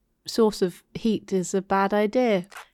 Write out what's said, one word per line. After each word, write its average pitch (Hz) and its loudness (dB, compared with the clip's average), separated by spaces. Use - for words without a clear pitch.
source 214 0
of 180 -2
heat - -4
is 185 -2
a 196 0
bad 196 0
idea. 208 2